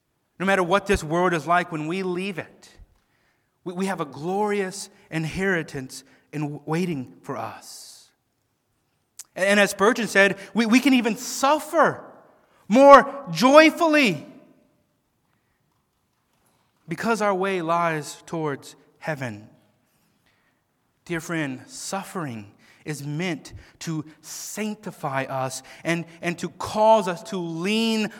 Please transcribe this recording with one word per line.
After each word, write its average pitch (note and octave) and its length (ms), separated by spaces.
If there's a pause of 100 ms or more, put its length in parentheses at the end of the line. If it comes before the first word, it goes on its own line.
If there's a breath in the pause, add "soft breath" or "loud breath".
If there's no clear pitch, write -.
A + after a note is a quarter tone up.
(400)
no F3 60
matter F#3+ 160
what G3 240
this G3 180
world F3 300
is C#3+ 120
like F3 240
when D3+ 160
we F#3 160
leave F#3 360
it, - 320 (920)
we, F3+ 100
we F#3+ 120
have F#3 140
a D#3+ 60
glorious F#3+ 840 (220 soft breath)
inheritance D#3+ 960 (280 soft breath)
in D3 320
waiting D#3+ 560
for C3+ 160
us. - 720 (1300)
And, F3 80
and G3+ 160
as G3 120
Spurgeon A3 360
said, G3 300 (160 loud breath)
we, A3+ 100
we A#3 160
can C4+ 140
even A#3 240
suffer C#4+ 840 (640 soft breath)
more C4+ 640
joyfully D4 960 (2500)
because G3+ 320
our G#3 140
way F#3+ 260
lies E3 640
towards D#3 500 (260 soft breath)
heaven. A#2+ 500 (1500)
Dear E3 160
friend, D3+ 460
suffering C#3+ 840 (320 soft breath)
is C#3+ 180
meant D3+ 520 (240 loud breath)
to D#3 260 (160 loud breath)
sanctify G3 1040
us C3 380 (220 loud breath)
and, E3+ 200 (160 loud breath)
and E3+ 180
to F3 120
cause G#3+ 580
us F3 140
to - 160
lean G#3 800